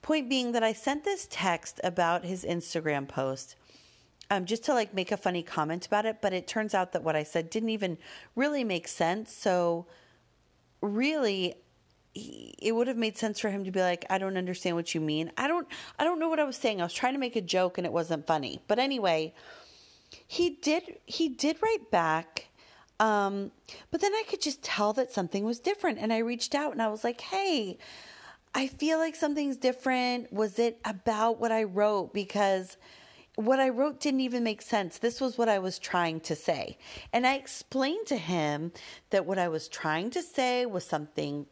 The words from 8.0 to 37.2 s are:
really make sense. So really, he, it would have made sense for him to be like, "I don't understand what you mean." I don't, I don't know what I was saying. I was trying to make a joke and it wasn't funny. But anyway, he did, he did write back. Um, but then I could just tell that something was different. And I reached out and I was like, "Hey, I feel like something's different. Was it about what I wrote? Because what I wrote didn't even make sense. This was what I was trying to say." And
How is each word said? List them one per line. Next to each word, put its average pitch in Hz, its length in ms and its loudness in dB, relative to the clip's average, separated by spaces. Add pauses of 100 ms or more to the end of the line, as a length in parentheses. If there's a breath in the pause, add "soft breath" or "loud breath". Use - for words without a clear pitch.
really 277 300 0
make 180 240 -2
sense. 185 420 0 (160)
So 175 380 2 (960 loud breath)
really, 208 760 2 (600)
he, 57 400 -14 (140)
it 226 40 2
would 233 160 2
have 247 80 -2
made 220 220 -2
sense 214 220 -2
for 214 100 0
him 196 140 -4
to 190 60 -6
be 185 200 0
like, 175 180 -4
"I 190 80 2
don't 190 220 0
understand 180 380 -2
what 170 180 -4
you 160 80 0
mean." 156 340 0
I 247 160 0
don't, 339 160 -2 (300 loud breath)
I 294 60 2
don't 339 140 2
know 330 120 0
what 311 100 2
I 302 40 4
was 262 120 -4
saying. 214 240 0
I 170 40 2
was 170 100 -4
trying 262 240 0
to - 80 -2
make 240 100 -4
a 214 60 0
joke 180 340 2
and 175 100 -2
it 123 60 -2
wasn't 165 340 0
funny. 151 280 0 (140)
But 214 100 4
anyway, 196 560 2 (920 loud breath)
he 349 240 2 (180)
did, 339 160 2 (200)
he - 240 0
did 285 320 0
write 440 300 0
back. 165 580 2 (500 loud breath)
Um, 202 540 2 (380 loud breath)
but 330 100 0
then 392 140 2
I 440 140 0
could - 120 -4
just - 220 -4
tell 208 320 0
that 247 180 0
something 196 320 -2
was 233 160 -2
different. 370 380 0
And 220 140 0
I 220 60 2
reached 233 360 -2
out 285 180 0
and 202 80 -4
I 226 80 2
was 214 160 -4
like, 240 160 -2
"Hey, 339 560 0 (800 loud breath)
I 262 140 0
feel 320 300 2
like 320 160 0
something's 294 440 0
different. 247 720 0
Was 202 260 0
it 233 260 2
about 220 540 0
what 226 140 2
I 220 120 2
wrote? 202 500 2
Because 196 640 2 (560 loud breath)
what 254 260 4
I 262 80 6
wrote 277 320 0
didn't 269 280 2
even 240 140 0
make 220 200 -2
sense. 196 340 0
This 233 240 -2
was 262 160 0
what 233 140 4
I 202 80 4
was 185 200 -2
trying 165 420 0
to - 140 -4
say." - 440 -2 (340 loud breath)
And 247 140 4